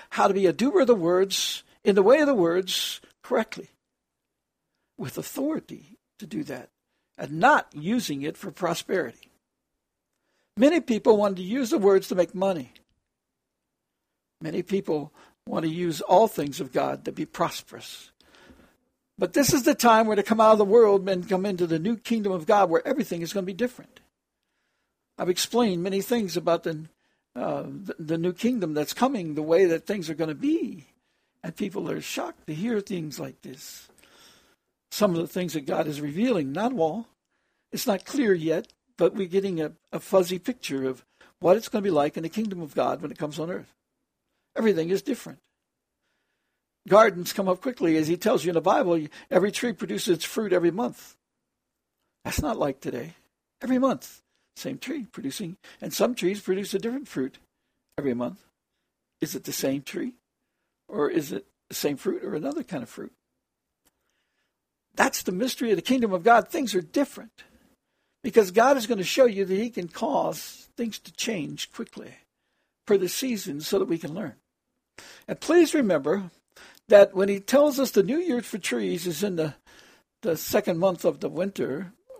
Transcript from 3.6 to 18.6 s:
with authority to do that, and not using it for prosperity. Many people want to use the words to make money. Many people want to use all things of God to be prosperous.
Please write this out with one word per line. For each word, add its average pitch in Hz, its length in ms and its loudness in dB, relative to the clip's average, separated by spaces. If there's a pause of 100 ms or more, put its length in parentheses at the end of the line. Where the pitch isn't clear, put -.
with 147 180 -10
authority - 800 -8 (220)
to 202 80 -16
do 156 180 -8
that, 127 260 -14 (460)
and 147 220 -8
not 269 340 4
using 160 500 -4
it 160 140 -8
for 190 140 -14
prosperity. 165 800 -4 (1300)
Many 285 240 6
people 220 360 4
want 202 200 0
to 185 60 -8
use 226 280 -4
the 320 80 0
words 190 300 4
to 220 80 -4
make 170 180 0
money. 185 380 -2 (1700)
Many 165 220 -6
people 160 500 -4 (340)
want - 180 -4
to 160 60 0
use 165 300 -4
all 202 260 6
things 143 340 -6
of 131 120 -8
God 139 320 -2
to - 80 -6
be 160 120 -6
prosperous. - 840 -8 (1080)